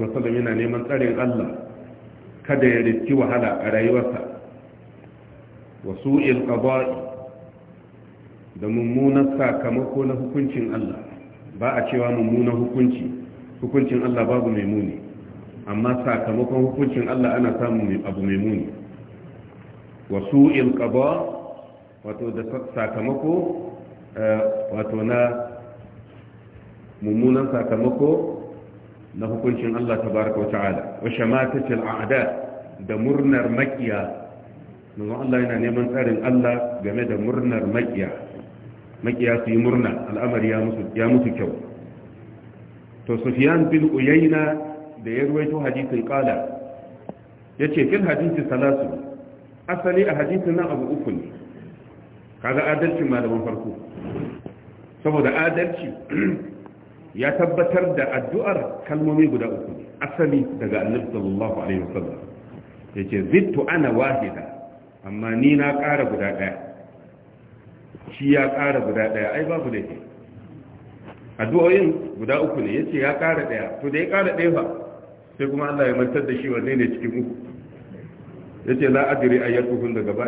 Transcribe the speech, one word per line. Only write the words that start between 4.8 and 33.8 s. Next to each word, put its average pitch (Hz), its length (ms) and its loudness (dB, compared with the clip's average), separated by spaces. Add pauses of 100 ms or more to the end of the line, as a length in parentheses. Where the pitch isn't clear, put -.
Wa 95 160 -6
su'il 139 480 2
qada'i, 127 480 0 (1700)
da 104 80 -4
mummunan 135 640 4
sakamako 127 720 0
na 131 80 0
hukuncin 123 560 -2
Allah. - 280 -4 (600)
Ba 123 160 0
a 120 160 -2
cewa 120 240 2
mummunan 117 400 2
hukunci, 123 480 2 (560)
hukuncin 123 480 0
Allah 120 160 2
babu 117 240 2
mai 107 160 0
muni. 101 320 0 (720)
Amma 117 400 0
sakamakon 123 640 2
hukuncin 127 400 0
Allah 123 240 2
ana 117 240 2
samun 113 240 0
mai, 98 240 0
abu 98 160 -4
mai 98 160 2
muni. 107 320 -2 (1400)
Wa 98 240 -2
su'il 135 480 8
qada', 127 400 2 (880)
wato 107 240 -6
da 113 160 -6
sa-, 127 200 -8 (120)
sakamako, 123 560 -2 (800)
eh, 107 260 2 (300)
wato 110 320 -4
na 120 160 2 (1800)
mummunan 127 480 4
sakamako 123 880 0 (760)
na 107 100 -6
hukuncin 117 500 0
Allah 117 240 0
tabaraka 107 380 0
wa 104 160 0
ta'ala. 98 280 0 (200)
Wa 113 100 -4
shamatatil 127 720 0
a'da, 110 400 0 (640)
da 107 120 -4
murnar 135 520 2
makiya. 113 800 -2 (640)